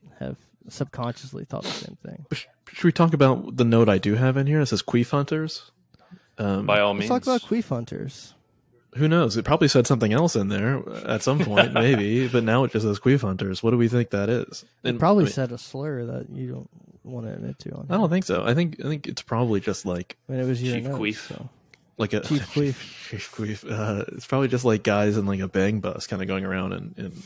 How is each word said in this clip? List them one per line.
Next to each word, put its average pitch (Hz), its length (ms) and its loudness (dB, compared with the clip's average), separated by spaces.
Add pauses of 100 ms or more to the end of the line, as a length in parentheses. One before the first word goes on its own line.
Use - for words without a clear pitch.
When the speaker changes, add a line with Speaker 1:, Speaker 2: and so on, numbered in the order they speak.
(200)
Speaker 1:
have 67 180 -10 (300)
subconsciously - 800 -10
thought - 180 -10
the - 60 -8
same - 340 -12
thing. - 300 -16
Speaker 2:
Sh-, - 120 -8 (280)
should - 120 -6
we 170 60 8
talk 165 220 4
about 135 420 4
the 127 100 2
note 117 220 6
I 98 120 6
do 101 160 2
have 131 200 2
in 139 120 0
here? 151 140 2
It 139 40 4
says 113 160 -2
Queef 120 300 0
Hunters. 156 600 -2 (680)
Um, 101 260 0
Speaker 3:
By 104 140 4
all 101 140 4
Speaker 1:
Let's 98 80 -2
Speaker 3:
means. 107 80 -2
Speaker 1:
talk 247 120 2
about 254 220 0
Queef 233 260 -2
Hunters. - 640 -8 (640)
Speaker 2:
Who 147 120 2
knows? 156 300 2
It 113 80 -2
probably 151 220 4
said 127 180 6
something 113 260 2
else 160 240 2
in 101 120 0
there 104 340 -2 (260)
at 113 140 -2
some 135 180 2
point, 117 340 4
Speaker 1:
<laughs> - 0 -
Speaker 2:
maybe, 117 540 4
but 120 160 2
now 117 200 4
it 123 80 0
just 110 140 0
says 104 140 0
Queef 135 220 4
Hunters. 95 400 -2
What 113 100 2
do 123 60 4
we 120 100 4
think 120 220 0
that 101 180 -2
is? - 380 -4 (180)
Speaker 1:
It 131 60 -2
Speaker 2:
And, 120 100 -4
Speaker 1:
probably 185 240 6
Speaker 2:
I - 20 6
mean, 196 80 -2
Speaker 1:
said 127 180 -2
a 120 60 -10
slur 135 480 -8
that 123 260 -8
you 127 200 -10
don't 127 180 -12 (340)
wanna 117 300 -10
admit - 260 -10
to - 140 -12
on - 160 -12
Speaker 2:
I - 40 0
don't 202 80 2
Speaker 1:
here. 180 80 2
Speaker 2:
think 180 160 0
so. 90 200 0
I 117 80 2
think, 156 300 0
I - 40 -6
think 147 200 -6
it's - 140 -8
probably 113 400 0
just - 240 -4
like 87 320 -4 (100)
Speaker 1:
I - 60 -10
mean, 127 80 -2
it 127 60 -2
was 123 160 -2
your 127 120 -2
Speaker 3:
Chief 117 100 -4
Speaker 1:
notes, 135 140 -6
Speaker 3:
Queef. 107 280 -4
Speaker 1:
so. - 220 -12 (500)
Speaker 2:
Like 107 140 0
a 104 80 0
Speaker 1:
Chief 143 200 -2
Speaker 2:
<laughs> - 120 -12
Speaker 1:
Queef. - 560 -4
Speaker 2:
Chief 104 220 -12
Queef. 107 400 -8
Uh, 104 380 -2
it's - 180 -16
probably 135 200 0
just 123 180 -2
like 110 180 4
guys 104 320 4
in 104 120 0
like 98 140 -2
a 90 60 -4
bang 101 320 0
bus 92 280 -6
kinda 95 180 -6
going 95 200 -4
around 95 280 -4
and, 92 240 -10
and 95 160 -10 (120)